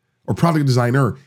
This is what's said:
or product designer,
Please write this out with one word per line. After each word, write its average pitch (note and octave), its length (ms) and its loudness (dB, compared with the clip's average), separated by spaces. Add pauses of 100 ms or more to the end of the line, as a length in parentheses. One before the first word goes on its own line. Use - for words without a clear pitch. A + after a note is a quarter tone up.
(260)
or A#2 80 -2
product D#3+ 320 0
designer, A#2+ 500 0 (100)